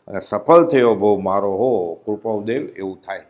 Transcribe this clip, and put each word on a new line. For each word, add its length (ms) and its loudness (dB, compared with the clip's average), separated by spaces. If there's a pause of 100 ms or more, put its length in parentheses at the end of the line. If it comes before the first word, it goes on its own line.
અને 120 -8
સફળ 460 4
થયો 280 4
ભવ 240 2
મારો 340 -2
હો, 420 -2
કૃપાળુ 480 -6
દેવ 200 -4
એવું 440 -10
થાય." 240 -10